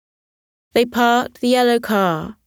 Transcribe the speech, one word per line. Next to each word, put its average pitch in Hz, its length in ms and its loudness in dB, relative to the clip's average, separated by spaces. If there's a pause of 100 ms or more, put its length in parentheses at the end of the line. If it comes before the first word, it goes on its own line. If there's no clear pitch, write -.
(760)
They 233 100 2
parked 240 560 0
the 247 80 -2
yellow 240 320 2
car 196 560 -2 (100)